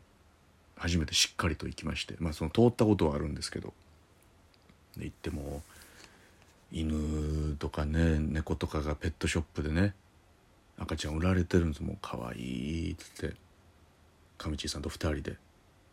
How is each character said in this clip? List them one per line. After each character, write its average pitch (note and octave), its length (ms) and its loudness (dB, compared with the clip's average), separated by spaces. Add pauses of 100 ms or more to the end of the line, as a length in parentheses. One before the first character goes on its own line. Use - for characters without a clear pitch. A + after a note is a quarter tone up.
(760)
初 E2+ 220 2
め D2+ 80 2
て - 80 -6
し - 180 4
っ - 40 -8
か F2 120 2
り D#2 60 2
と - 140 -6
行 - 80 -8
き - 100 -8
ま E2 80 -2
し - 100 -6
て、 - 140 -10
ま E2 120 0
あ、 - 20 -6
そ E2 120 -4
の D#2 60 -2
通 A2+ 120 6
っ A#2+ 100 8
た - 120 2
こ G#2 120 6
と E2 120 4
は C#2+ 60 2
あ D2 40 -2
る D2 100 -2
ん C#2+ 80 -4
で - 60 -8
す - 80 -8
け - 100 -6
ど、 - 120 -10 (1200)
で、 - 80 -8
行 D2+ 80 -8
っ - 40 -20
て - 140 -6
も、 D2 320 -6 (1080)
犬 D2+ 880 0
と D2 120 -4
か D#2 160 -2
ね、 D#2+ 320 4
猫 D2+ 360 0
と - 120 -4
か D2+ 160 -2
が D2+ 120 -2
ペ D#2+ 140 -4
ッ - 100 2
ト - 80 0
シ E2+ 120 2
ョ - 20 4
ッ D#2 40 -6 (100)
プ D2+ 80 -2
で D2+ 80 -2
ね、 F#2 240 2 (840)
赤 - 200 -4
ち - 120 -4
ゃ - 20 -2
ん D#2 40 -2
売 D#2+ 80 0
ら F#2 100 4
れ F2+ 120 4
て F2+ 140 4
る E2+ 60 6
ん D#2+ 60 2
で D2 80 -4
す。 - 40 -6
も - 120 -4
う - 80 -12
「可 - 160 -8 (100)
愛 B1+ 600 -4
い」 - 20 -4
っ - 20 -4
つ - 320 -10
っ - 40 -2
て、 - 60 -16 (1000)
上 D#2 180 -4
地 D#2 140 -6
さ D#2 100 -6
ん D2 40 -6
と D#2 80 -2
二 - 80 -12
人 D2 240 0
で。 - 160 -8 (540)